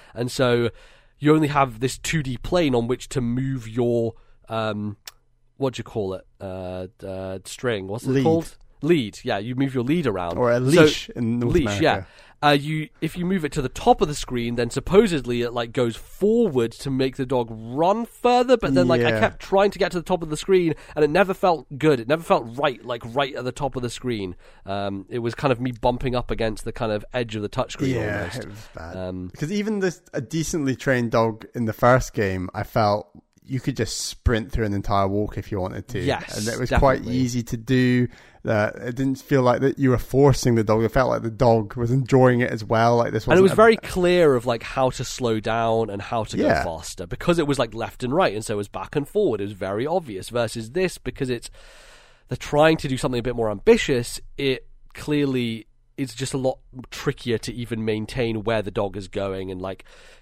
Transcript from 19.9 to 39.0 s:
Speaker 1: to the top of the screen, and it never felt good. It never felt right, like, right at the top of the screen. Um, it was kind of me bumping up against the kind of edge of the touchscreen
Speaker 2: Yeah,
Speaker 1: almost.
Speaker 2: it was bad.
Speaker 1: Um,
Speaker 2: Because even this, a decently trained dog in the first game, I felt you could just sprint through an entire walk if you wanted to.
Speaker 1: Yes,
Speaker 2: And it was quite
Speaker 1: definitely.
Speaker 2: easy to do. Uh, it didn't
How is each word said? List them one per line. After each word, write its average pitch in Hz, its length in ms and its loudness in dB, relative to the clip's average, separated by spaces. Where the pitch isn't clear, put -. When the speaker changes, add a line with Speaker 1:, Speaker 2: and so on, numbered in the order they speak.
Speaker 1:
to 180 80 -2
the - 40 -10
top 175 200 -2
of 160 60 -8
the 151 60 -4
screen, 180 380 2
and 151 80 4
it 143 60 4
never 185 240 2
felt 175 340 0
good. 143 220 4
It 113 80 -10
never 160 160 0
felt 175 200 2
right, 143 260 -2
like, 120 180 -8
right 139 220 0
at 123 80 -6
the 123 80 -4
top 139 240 -6
of 127 60 -6
the 120 80 -4
screen. 104 440 -6
Um, 98 420 -6
it 120 120 -6
was 117 160 -4
kind 139 160 0
of 113 80 -4
me 127 100 -4
bumping 123 460 -2
up 120 160 -4
against 113 320 -4
the 113 80 -8
kind 113 180 -4
of 107 140 -4
edge 117 220 -4
of 107 60 -4
the 104 60 -4
touchscreen 131 460 -4
Speaker 2:
Yeah, 104 240 -4
Speaker 1:
almost. 104 220 -8
Speaker 2:
it - 80 -10
was 107 260 -16
bad. 85 220 -14
Speaker 1:
Um, 92 320 -8
Speaker 2:
Because 151 240 -8
even 208 260 -2
this, 190 240 -2
a - 80 -4
decently 147 540 -2
trained 120 380 0
dog 113 420 0
in 120 120 -2
the 110 60 -2
first 123 420 4
game, 92 380 -2
I 104 120 -6
felt 107 420 0
you 131 160 -6
could 135 160 -4
just - 240 -4
sprint 110 500 0
through 117 140 -2
an 101 80 -2
entire 101 340 0
walk 101 320 -2
if - 140 -10
you 101 80 -4
wanted 95 280 -6
to. - 120 -6
Speaker 1:
Yes, 120 380 -4
Speaker 2:
And 110 140 -4
it 110 60 -6
was 123 120 -2
quite 131 280 4
Speaker 1:
definitely. 120 200 -4
Speaker 2:
easy 120 260 0
to 123 120 -8
do. 123 520 2
Uh, 107 320 0
it 123 200 -10
didn't 135 240 -2